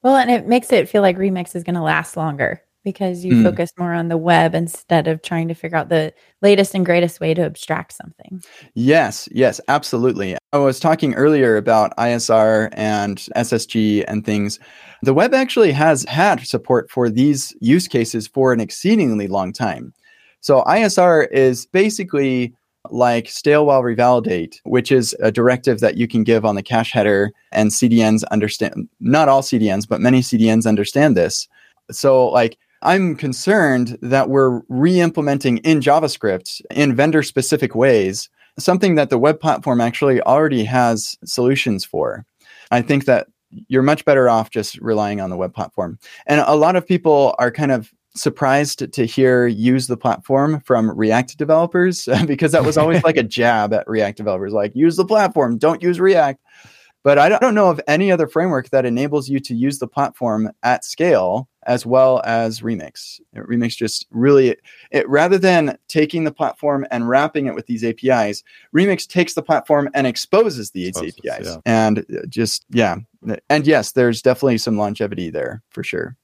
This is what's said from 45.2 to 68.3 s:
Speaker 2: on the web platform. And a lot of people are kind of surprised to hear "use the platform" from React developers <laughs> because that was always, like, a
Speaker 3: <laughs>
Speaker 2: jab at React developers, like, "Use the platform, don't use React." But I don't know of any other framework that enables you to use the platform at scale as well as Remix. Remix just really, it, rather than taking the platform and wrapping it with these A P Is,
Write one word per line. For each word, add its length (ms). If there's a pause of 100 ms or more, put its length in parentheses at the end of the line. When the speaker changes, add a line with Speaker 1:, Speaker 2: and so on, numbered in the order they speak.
Speaker 2:
on 80
the 80
web 160
platform. 460 (280)
And 200
a 100
lot 200
of 100
people 520
are 120
kind 220
of 200 (240)
surprised 760
to 120
hear 420
"use 400
the 100
platform" 680
from 320
React 400
developers 800
<laughs> 100
because 260
that 120
was 140
always, 260
like, 140
a 40
Speaker 3:
<laughs> 160
Speaker 2:
jab 360
at 140
React 280
developers, 360
like, 220
"Use 220
the 80
platform, 540
don't 240
use 180
React." 400 (640)
But 160
I 120
don't 240
know 160
of 160
any 260
other 140
framework 440
that 140
enables 440
you 120
to 140
use 240
the 80
platform 640 (120)
at 220
scale 640 (180)
as 200
well 380
as 360
Remix. 600 (140)
Remix 420
just 340
really, 460 (340)
it, 180
rather 300
than 400 (100)
taking 360
the 80
platform 580
and 180
wrapping 380
it 80
with 120
these 180
A 100
P 160
Is, 320 (320)